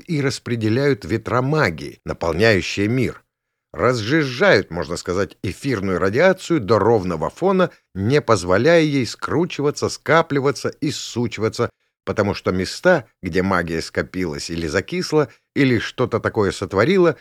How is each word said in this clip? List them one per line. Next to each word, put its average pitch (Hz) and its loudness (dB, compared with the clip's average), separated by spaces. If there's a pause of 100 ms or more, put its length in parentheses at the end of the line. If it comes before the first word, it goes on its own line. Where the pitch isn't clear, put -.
и 151 -2
распределяют 123 -2
ветра 110 -2
магии, 104 -2
наполняющие 87 0
мир. 117 -2 (480)
Разжижают, 123 2
можно 82 -6
сказать, 92 -4
эфирную 98 -2
радиацию 156 2
до 107 4
ровного 92 2
фона, 185 0 (260)
не 117 2
позволяя 110 4
ей 139 0
скручиваться, 139 -4
скапливаться 143 0
и 143 -4
сучиваться, 110 -4 (340)
потому 98 0
что - -4
места, 117 0 (180)
где 90 -2
магия 87 0
скопилась 85 -6
или 82 -4
закисла, 151 -2 (240)
или 127 2
что-то 113 -2
такое 98 0
сотворила, 143 2